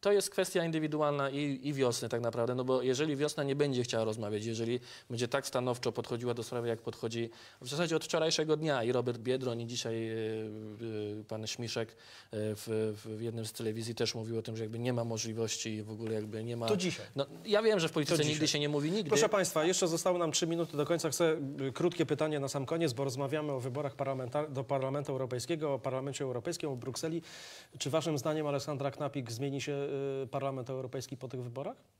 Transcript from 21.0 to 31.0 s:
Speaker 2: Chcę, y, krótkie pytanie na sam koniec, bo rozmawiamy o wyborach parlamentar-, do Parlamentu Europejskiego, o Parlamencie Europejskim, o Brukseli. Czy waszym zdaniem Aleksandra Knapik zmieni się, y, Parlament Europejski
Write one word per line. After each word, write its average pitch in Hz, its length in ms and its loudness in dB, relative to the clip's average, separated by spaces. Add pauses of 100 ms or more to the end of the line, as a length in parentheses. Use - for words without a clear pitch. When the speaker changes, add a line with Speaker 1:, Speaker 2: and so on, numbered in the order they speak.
Speaker 2:
Chcę, 160 280 4 (300)
y, 131 40 -2
krótkie 165 340 2
pytanie 151 340 2
na 139 80 -2
sam 135 180 -2
koniec, 160 280 2
bo 139 100 -2
rozmawiamy 139 480 -2
o 135 80 -2
wyborach 131 360 -4
parlamentar-, 135 560 -2
do 135 120 -2
Parlamentu 139 480 0
Europejskiego, 135 600 0
o 131 60 0
Parlamencie 131 440 -2
Europejskim, 135 460 -4
o 135 60 -2
Brukseli. 135 460 -4 (580)
Czy 143 100 -2
waszym 151 280 2
zdaniem 151 300 0
Aleksandra 143 440 0
Knapik 135 400 -4
zmieni 139 300 -2
się, 143 260 -2 (360)
y, 127 40 -8
Parlament 135 420 -4
Europejski 131 480 -6